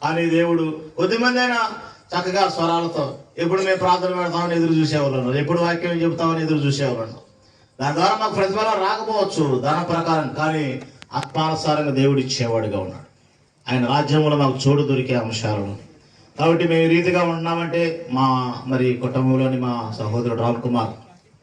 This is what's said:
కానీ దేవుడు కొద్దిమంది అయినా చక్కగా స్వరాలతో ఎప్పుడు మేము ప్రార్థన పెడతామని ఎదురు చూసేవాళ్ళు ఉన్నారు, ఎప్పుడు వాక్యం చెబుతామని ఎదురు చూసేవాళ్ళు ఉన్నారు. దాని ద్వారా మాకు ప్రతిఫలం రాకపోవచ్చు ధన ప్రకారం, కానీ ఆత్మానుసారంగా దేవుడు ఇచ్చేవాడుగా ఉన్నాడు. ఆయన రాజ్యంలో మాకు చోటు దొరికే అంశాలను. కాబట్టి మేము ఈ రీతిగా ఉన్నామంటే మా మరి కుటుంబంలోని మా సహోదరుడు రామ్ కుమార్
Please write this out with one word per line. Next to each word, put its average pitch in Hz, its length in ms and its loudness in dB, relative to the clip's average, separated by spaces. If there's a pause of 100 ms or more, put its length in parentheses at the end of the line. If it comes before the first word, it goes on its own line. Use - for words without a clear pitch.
కానీ 160 280 0
దేవుడు 165 500 2 (160)
కొద్దిమంది 233 440 2
అయినా 240 180 0 (600)
చక్కగా 185 300 2
స్వరాలతో 165 680 -2 (200)
ఎప్పుడు 185 240 0
మేము 190 140 2
ప్రార్థన 180 380 2
పెడతామని 170 420 -2
ఎదురు 165 160 2
చూసేవాళ్ళు 143 460 2
ఉన్నారు, 127 200 0
ఎప్పుడు 170 220 0
వాక్యం 170 420 0
చెబుతామని 165 400 0
ఎదురు 156 160 0
చూసేవాళ్ళు 135 440 -2
ఉన్నారు. - 280 -14 (500)
దాని 143 140 -2
ద్వారా 196 260 2
మాకు 214 140 -2
ప్రతిఫలం 196 300 0
రాకపోవచ్చు 202 960 0
ధన 160 300 0
ప్రకారం, 160 480 -2
కానీ 151 420 -2 (340)
ఆత్మానుసారంగా 151 760 -2
దేవుడు 135 300 4
ఇచ్చేవాడుగా 113 580 -2
ఉన్నాడు. 92 320 -10 (640)
ఆయన 123 140 2
రాజ్యంలో 147 500 4
మాకు 131 220 2 (100)
చోటు 143 140 4
దొరికే 127 320 0
అంశాలను. 107 600 -2 (600)
కాబట్టి 165 300 4
మేము 165 140 4
ఈ 165 40 4
రీతిగా 175 360 4
ఉన్నామంటే 165 880 -2
మా 131 420 0 (120)
మరి 127 280 2
కుటుంబంలోని 131 640 0
మా 117 380 -4
సహోదరుడు 117 440 -2
రామ్ 120 200 0
కుమార్ 120 280 -2 (520)